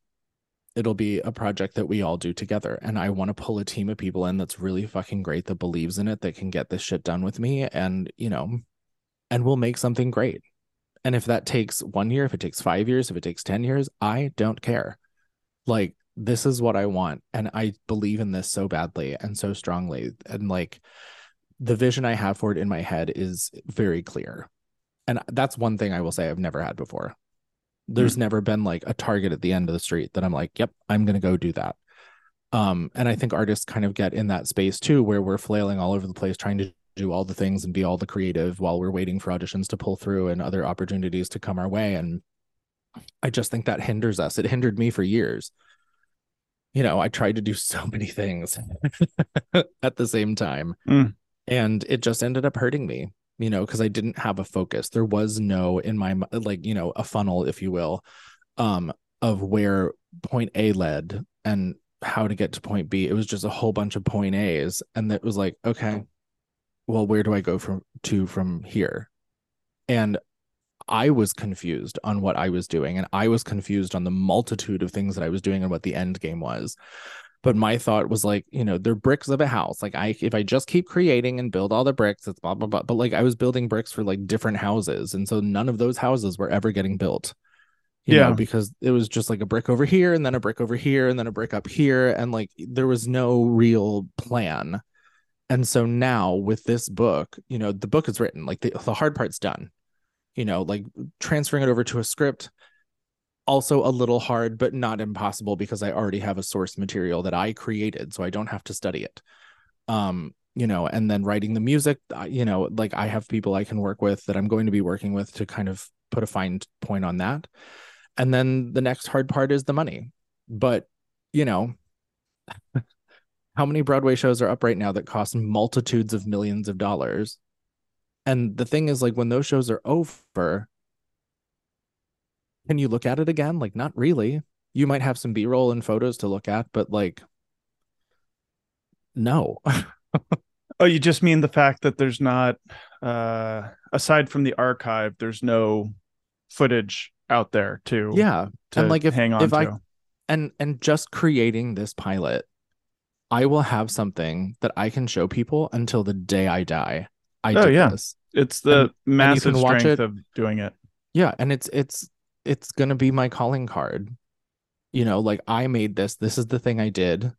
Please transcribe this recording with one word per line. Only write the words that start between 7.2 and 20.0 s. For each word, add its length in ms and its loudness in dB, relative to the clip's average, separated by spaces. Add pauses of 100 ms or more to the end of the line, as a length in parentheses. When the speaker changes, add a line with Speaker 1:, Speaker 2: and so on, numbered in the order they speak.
Speaker 1:
with 160 -4
me. 240 -2
And, 560 -4
you 100 -6
know, 320 -4 (720)
and 120 0
we'll 140 4
make 220 0
something 320 0
great. 320 -2 (640)
And 120 2
if 80 0
that 220 0
takes 360 -2
one 280 -2
year, 140 2
if 80 -2
it 80 -6
takes 220 -8
five 260 2
years, 220 0
if 60 -8
it 80 -6
takes 180 -8
ten 220 -2
years, 240 0 (120)
I 360 0
don't 260 0
care. 360 -4 (680)
Like, 300 0 (200)
this 300 -2
is 160 2
what 140 2
I 100 0
want. 380 -2 (100)
And 180 -4
I 200 -2 (160)
believe 320 -2
in 100 -4
this 200 -4
so 180 -2
badly 500 -4
and 180 -8
so 160 -4
strongly. 600 -6 (140)